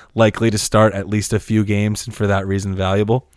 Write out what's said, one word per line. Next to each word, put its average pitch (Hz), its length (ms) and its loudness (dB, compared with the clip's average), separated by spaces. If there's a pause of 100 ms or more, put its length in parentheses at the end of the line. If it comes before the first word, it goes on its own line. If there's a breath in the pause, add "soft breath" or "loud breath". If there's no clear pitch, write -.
(140)
likely 113 380 2
to 107 60 0
start 107 360 2
at 98 140 -8
least 104 260 -2
a 104 60 0
few 110 240 0
games, 104 420 -2
and 113 100 -10
for 104 120 -2
that 98 180 0
reason 98 300 -2
valuable. 101 600 0